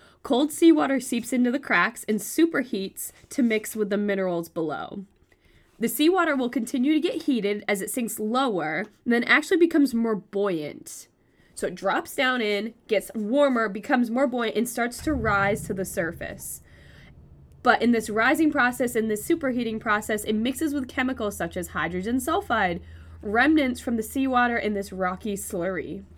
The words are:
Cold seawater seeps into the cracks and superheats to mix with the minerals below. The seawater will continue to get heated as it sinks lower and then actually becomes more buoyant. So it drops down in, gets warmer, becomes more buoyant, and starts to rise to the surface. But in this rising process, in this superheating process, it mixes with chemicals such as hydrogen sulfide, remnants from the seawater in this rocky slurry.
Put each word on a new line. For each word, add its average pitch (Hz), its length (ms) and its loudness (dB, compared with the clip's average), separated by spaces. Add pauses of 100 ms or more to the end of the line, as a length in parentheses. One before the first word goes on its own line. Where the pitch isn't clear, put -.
(240)
Cold 277 280 0
seawater 302 480 6
seeps 240 320 -4
into 247 200 2
the 294 80 -2
cracks 202 500 0
and 214 100 0
superheats 262 960 -2 (160)
to 269 140 0
mix 220 340 0
with 208 120 0
the 202 80 0
minerals 190 520 -2
below. 165 560 -6 (760)
The 226 80 0
seawater 320 480 2
will 247 140 0
continue 262 440 0
to 311 60 2
get 320 240 -2
heated 208 420 0
as 196 160 -2
it - 80 -6
sinks 233 300 -4
lower 214 680 -2 (180)
and 240 80 2
then 240 100 4
actually 302 320 2
becomes 320 380 4
more 226 240 0
buoyant. 185 880 -4 (480)
So 202 120 -4
it 180 80 -6
drops 196 380 -2
down 254 280 0
in, 208 320 -2 (160)
gets 196 260 0
warmer, 233 540 2
becomes 226 420 0
more 269 160 2
buoyant, 233 300 -2
and 240 100 0
starts 240 360 -4
to 208 100 0
rise 202 540 2
to 214 60 -6
the 190 120 -4
surface. - 760 -6 (1040)
But 233 180 4
in 233 120 4
this 226 160 0
rising 277 420 2
process, 247 440 0
in 220 120 2
this 214 180 -2
superheating 240 540 0
process, 208 460 -2
it 220 80 0
mixes 262 400 0
with 277 160 -4
chemicals 254 480 -2
such 170 180 -4
as 175 140 -4
hydrogen 180 480 -2
sulfide, 240 640 0 (400)
remnants 254 580 4
from 233 160 -2
the 220 80 -2
seawater 247 540 2
in 214 160 0
this 202 180 -4
rocky 185 440 -4
slurry. 185 680 -4 (140)